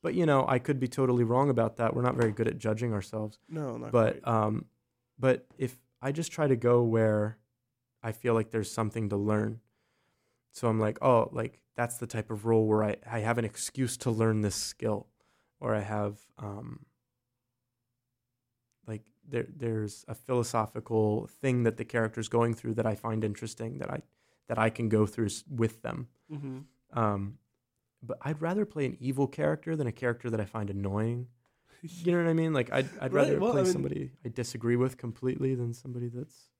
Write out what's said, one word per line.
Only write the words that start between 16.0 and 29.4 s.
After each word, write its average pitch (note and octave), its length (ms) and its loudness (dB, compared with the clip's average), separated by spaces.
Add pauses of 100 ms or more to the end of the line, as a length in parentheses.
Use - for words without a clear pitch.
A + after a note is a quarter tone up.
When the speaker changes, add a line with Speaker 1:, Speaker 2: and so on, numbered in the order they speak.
Speaker 1:
um, A2 480 -12 (2000)
like, A2 140 -8 (260)
there, B2 180 -4 (100)
there's A2 520 -4
a A2+ 80 -8
philosophical A2+ 1120 0 (140)
thing B2 220 2
that A2+ 140 4
the A#2 80 -6
character's A2+ 440 -2
going A#2 240 2
through A2+ 220 -4
that A2+ 100 0
I A2 100 0
find A2 280 -4
interesting, A2+ 560 -6
that - 100 -6
I, C#3+ 120 -6 (460)
that A2+ 100 -2
I A2 120 4
can A2+ 200 -2
go G#2+ 160 6
through G#2+ 220 -2
s-, - 220 -6
with A2+ 320 0
them. A#2+ 260 -6 (240)
Speaker 2:
Mm-hmm. C#3 280 -10 (380)
Speaker 1:
Um, G#2 400 0 (640)
but B2 200 -8
I'd D3+ 200 -4
rather F#3 240 0
play D#3 200 -4
an B2+ 140 -4
evil C3+ 280 0
character D3+ 480 -2